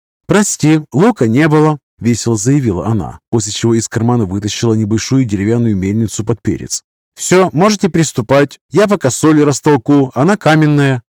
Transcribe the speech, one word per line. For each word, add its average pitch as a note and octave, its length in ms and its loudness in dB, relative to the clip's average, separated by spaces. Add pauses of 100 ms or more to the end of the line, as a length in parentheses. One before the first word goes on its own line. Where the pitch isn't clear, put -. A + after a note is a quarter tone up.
(260)
«Прости, D#3 540 0 (120)
лука F3 340 2
не B2+ 200 2
было», D3+ 320 2 (200)
весело A#2 380 -2
заявила A#2 500 0
она, G2 320 -4 (120)
после G#2+ 220 -2
чего A2+ 220 -2
из A2+ 120 -2
кармана A#2 380 -2
вытащила G#2 480 -4
небольшую A2 540 -2
деревянную G#2+ 500 -2
мельницу G#2 480 -4
под A#2 160 -4
перец. - 440 -6 (300)
«Всё, F#3 380 0
можете G3 380 0
приступать, C#3 680 0 (120)
я G3+ 180 2
пока E3 220 0
соль D3+ 320 2
растолку, C#3+ 720 2
она F#3 240 0
каменная». D3 640 2 (100)